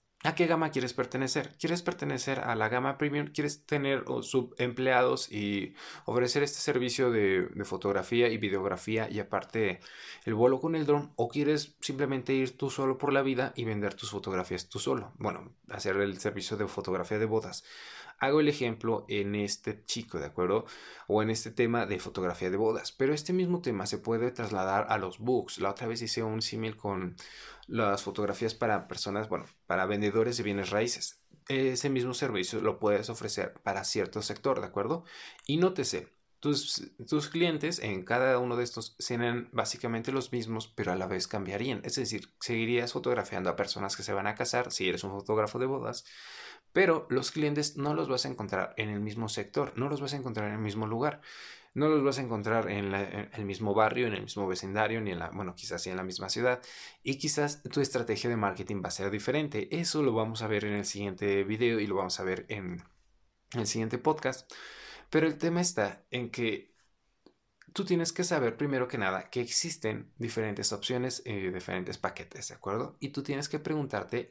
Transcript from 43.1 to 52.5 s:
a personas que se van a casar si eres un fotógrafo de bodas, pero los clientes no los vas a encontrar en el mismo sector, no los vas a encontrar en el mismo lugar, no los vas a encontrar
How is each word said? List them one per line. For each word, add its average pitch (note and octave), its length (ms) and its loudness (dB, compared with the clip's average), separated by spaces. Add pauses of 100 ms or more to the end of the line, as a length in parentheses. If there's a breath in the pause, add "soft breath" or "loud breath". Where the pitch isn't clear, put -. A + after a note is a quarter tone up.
a F2 60 -2
personas G2 400 -2
que G2+ 80 -8
se G#2 80 -4
van G2 160 0
a G#2+ 80 -2
casar - 340 0
si F#2+ 180 0
eres F2 140 0
un G2 80 -4
fotógrafo G#2 480 0
de B2 80 0
bodas, B2 380 -4 (720 loud breath)
pero E3+ 340 6
los B2 220 2
clientes D3 460 0
no C#3+ 180 0
los D#3 140 0
vas B2+ 180 0
a - 20 -4
encontrar G2 480 -2
en G#2+ 140 -2
el G#2 80 -2
mismo G#2+ 300 -2
sector, A#2+ 480 -2
no C3 120 0
los C#3+ 120 -2
vas C#3 120 -4
a C#3+ 40 -4
encontrar A2+ 320 -4
en G#2 60 -4
el G#2+ 60 -4
mismo G#2+ 280 -2
lugar, C#3 320 0 (520 loud breath)
no C#3+ 160 2
los D3+ 140 6
vas C3+ 160 2
a C3+ 40 -2
encontrar A2 460 0